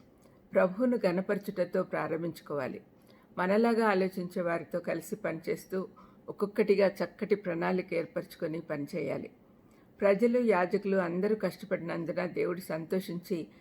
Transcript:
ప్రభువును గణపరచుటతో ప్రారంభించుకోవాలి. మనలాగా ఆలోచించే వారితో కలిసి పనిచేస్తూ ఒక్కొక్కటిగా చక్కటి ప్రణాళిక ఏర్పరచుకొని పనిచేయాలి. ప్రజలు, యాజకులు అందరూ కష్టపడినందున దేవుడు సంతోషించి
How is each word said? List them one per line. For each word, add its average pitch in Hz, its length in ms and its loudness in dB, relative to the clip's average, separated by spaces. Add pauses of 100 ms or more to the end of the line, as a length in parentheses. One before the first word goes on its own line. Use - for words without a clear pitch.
(540)
ప్రభువును 202 520 4
గణపరచుటతో 190 760 0
ప్రారంభించుకోవాలి. 156 960 -4 (580)
మనలాగా 220 480 4
ఆలోచించే 185 560 0
వారితో 170 360 -2
కలిసి 170 380 -4
పనిచేస్తూ 165 720 -6 (400)
ఒక్కొక్కటిగా 196 580 2
చక్కటి - 480 -2
ప్రణాళిక 180 600 -2
ఏర్పరచుకొని 165 640 -6
పనిచేయాలి. 147 680 -6 (720)
ప్రజలు, 220 380 6
యాజకులు 196 580 4
అందరూ 185 380 2
కష్టపడినందున 170 920 -4
దేవుడు 175 340 -2
సంతోషించి 170 840 -4 (140)